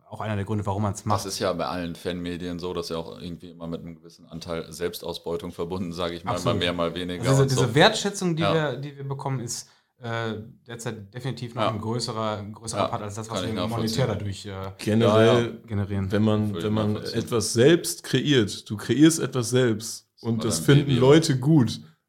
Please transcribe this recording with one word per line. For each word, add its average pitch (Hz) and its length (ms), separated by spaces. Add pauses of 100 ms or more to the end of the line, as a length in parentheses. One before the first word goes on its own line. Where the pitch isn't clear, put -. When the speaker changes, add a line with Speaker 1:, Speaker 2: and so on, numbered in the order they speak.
Speaker 1:
auch 107 100
einer 107 160
der 101 80
Gründe, 104 220
warum 101 180
man's 101 220
macht. 104 140
Speaker 2:
Das 101 140
ist - 60
ja 95 140
bei 85 140
allen 85 280
Fanmedien 87 640
so, 90 140
dass 85 160
ja 82 80
auch - 240
irgendwie 85 300
immer 82 160
mit 82 120
einem 82 160
gewissen 82 300
Anteil 82 480
Selbstausbeutung 85 800
verbunden, 87 400
sag 85 180
ich 85 140
mal, 87 60
Speaker 1:
Absolut. 87 240
Speaker 2:
mal - 100
mehr, 87 80
mal 85 220
weniger 90 260
Speaker 1:
Also - 100
diese, 135 120
Speaker 2:
und 135 80
so. 127 100
Speaker 1:
diese 113 140
Wertschätzung, 196 600
die 156 80
Speaker 2:
Ja. - 100
Speaker 1:
wir, 151 240
die 143 200
wir 139 100
bekommen, 135 320
ist, 113 300 (280)
äh, 117 360 (340)
derzeit 113 460
definitiv 123 420
noch 110 60
Speaker 2:
Ja. 104 80
Speaker 1:
ein 101 100
größerer, 110 600
ein 101 120
größerer 110 300
Speaker 2:
Ja, 92 80
Speaker 1:
Part - 120
als 104 140
das, 110 140
was 95 100
Speaker 2:
kann 90 100
ich 90 60
Speaker 1:
wir 90 60
Speaker 2:
nachvollziehen. 113 400
Speaker 1:
monetär 123 60 (120)
dadurch, 98 260
äh, 101 60 (280)
Speaker 3:
Generell, 110 480
Speaker 2:
Ja, 113 120
ja. 117 260
Speaker 1:
generieren. 98 460
Speaker 3:
wenn 104 120
man, 107 260
Speaker 2:
Würde 98 100
ich 90 60
Speaker 3:
wenn 107 80
man 107 200
Speaker 2:
nachvollziehen. - 280
Speaker 3:
etwas 110 320
selbst 147 500
kreiert, 123 680
du 110 60
kreierst 147 460
etwas 127 280
selbst 120 680
Speaker 2:
Das - 80
Speaker 3:
und 117 160
Speaker 2:
war - 40
Speaker 3:
das 110 140
Speaker 2:
dann 80 80
Speaker 3:
finden 143 220
Speaker 2:
Baby. 131 120
Speaker 3:
Leute 139 400
gut, 127 400 (300)